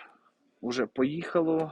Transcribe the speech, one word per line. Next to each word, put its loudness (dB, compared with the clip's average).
вже -2
поїхало, 0